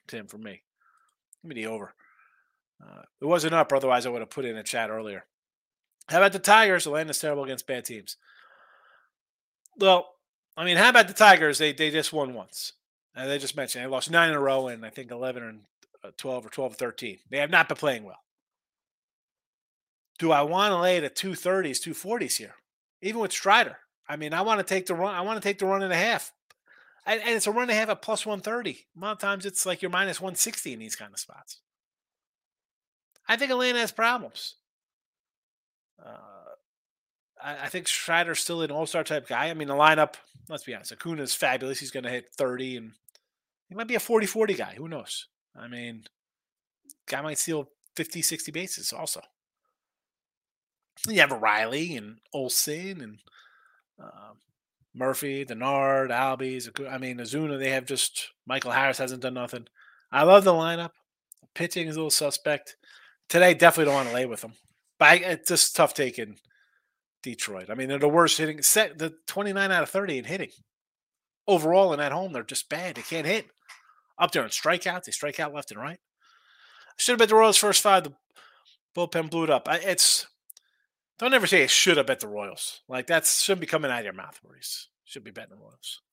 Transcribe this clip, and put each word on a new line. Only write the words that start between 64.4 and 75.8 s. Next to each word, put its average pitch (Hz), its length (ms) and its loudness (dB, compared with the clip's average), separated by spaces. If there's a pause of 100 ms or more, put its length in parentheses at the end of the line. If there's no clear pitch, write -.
them. 113 120 -16 (440)
But 151 80 6
I, 160 120 12
it's 175 320 -2
just - 260 2
tough 151 180 4
taking 120 460 -6 (800)
Detroit. 101 480 -10
I 110 60 -8
mean, 131 140 -6
they're 139 100 -2
the 147 80 4
worst 160 300 6
hitting, 156 240 -4
set 202 360 2
the 160 160 -8 (140)
twenty-nine 196 440 -2
out 170 120 2
of 139 60 -6
thirty 190 280 -4
in 123 80 -8
hitting. 165 240 -8 (960)
Overall 175 460 6
and 143 80 -2
at 143 100 -2
home, 147 220 -6
they're 120 100 -6
just - 260 -8
bad. 165 260 -6
They 117 60 -14
can't 160 260 -6
hit. 208 200 -2 (680)
Up 175 140 2
there 135 120 0
in 107 60 -6
strikeouts, 175 540 -2
they - 80 -14
strike 147 280 -6
out 151 140 -6
left 147 160 -12
and 104 100 -14
right. 143 200 -10